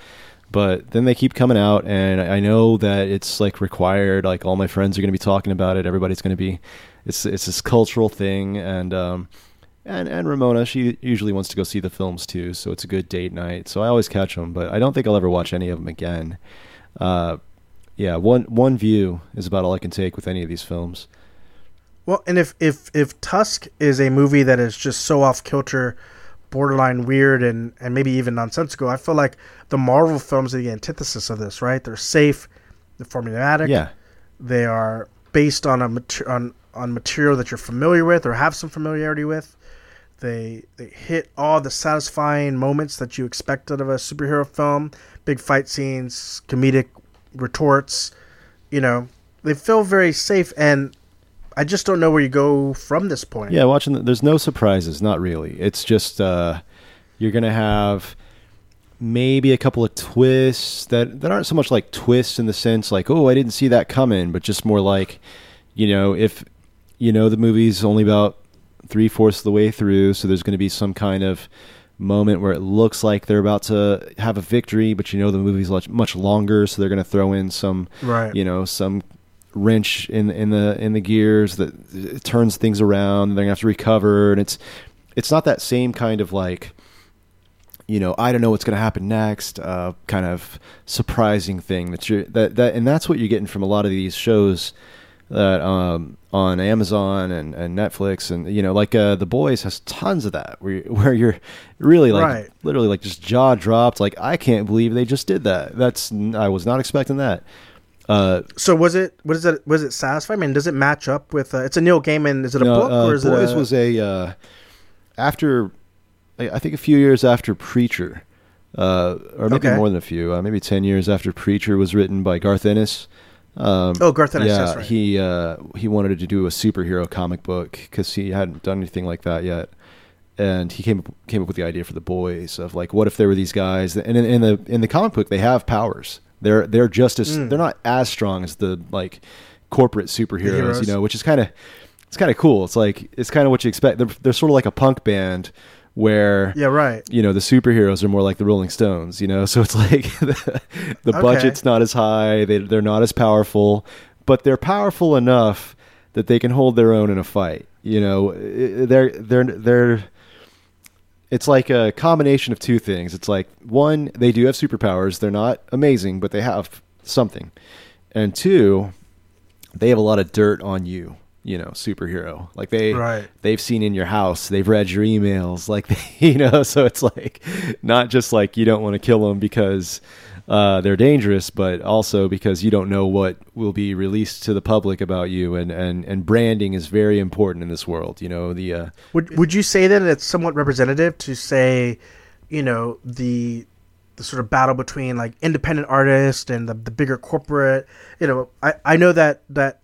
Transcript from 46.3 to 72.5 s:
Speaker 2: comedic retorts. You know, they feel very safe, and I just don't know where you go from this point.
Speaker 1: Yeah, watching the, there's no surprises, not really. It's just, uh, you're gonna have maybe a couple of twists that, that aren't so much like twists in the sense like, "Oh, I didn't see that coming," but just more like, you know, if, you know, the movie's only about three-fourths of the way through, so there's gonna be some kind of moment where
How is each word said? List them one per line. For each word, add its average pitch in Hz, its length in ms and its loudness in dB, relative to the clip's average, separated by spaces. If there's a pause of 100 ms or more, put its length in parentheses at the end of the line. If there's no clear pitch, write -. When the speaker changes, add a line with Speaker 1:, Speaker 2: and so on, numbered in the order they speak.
Speaker 2:
comedic 131 400 2 (480)
retorts. 139 760 0 (600)
You 143 80 -2
know, 123 300 0 (340)
they 151 100 0
feel 220 300 2
very 185 300 2
safe, 190 420 -2
and 143 400 0 (600)
I 147 80 0
just 180 200 -4
don't 190 140 2
know 160 100 4
where 156 120 4
you 135 80 2
go 139 440 2
from 175 360 -4
this 139 160 -6
point. 107 260 -10
Speaker 1:
Yeah, 160 140 4
watching 139 280 2
the, 135 60 -2
there's 123 240 0
no 151 140 6
surprises, 95 640 0
not 101 180 2
really. 82 400 -6
It's 98 240 -2
just, - 380 0
uh, 87 400 -2 (560)
you're 110 140 -2
gonna 113 200 0
have 104 640 0 (840)
maybe 131 500 2
a 127 60 4
couple 120 260 0
of 107 120 -2
twists 131 920 2
that, 120 340 -2
that 156 120 -2
aren't 196 160 -2
so 165 80 -2
much 147 140 2
like 113 220 0
twists - 480 0
in 117 60 0
the 107 80 0
sense 113 400 0
like, 92 160 0
"Oh, 151 180 4
I 127 60 6
didn't 127 180 2
see 135 160 0
that 120 220 4
coming," 104 420 2
but 87 100 -4
just - 220 -4
more 107 160 2
like, 98 400 0 (560)
you 107 140 0
know, 98 260 2
if, 107 300 -2 (520)
you 117 140 0
know, 110 160 4
the 110 100 2
movie's 113 460 2
only 107 200 4
about 104 340 2 (500)
three-fourths 107 520 2
of - 60 -16
the 104 60 0
way 107 200 4
through, 98 420 2
so 98 140 -4
there's 95 160 0
gonna 101 140 -2
be 98 120 -2
some 98 240 -6
kind 95 300 -4
of 95 240 -4 (520)
moment 101 420 0
where 98 100 0